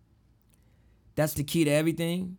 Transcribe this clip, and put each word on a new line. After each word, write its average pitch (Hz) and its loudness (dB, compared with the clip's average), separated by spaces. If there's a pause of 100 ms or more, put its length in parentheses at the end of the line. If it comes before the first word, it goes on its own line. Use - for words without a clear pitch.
(1160)
that's 151 0
the 143 -4
key 165 2
to 147 2
everything. 170 0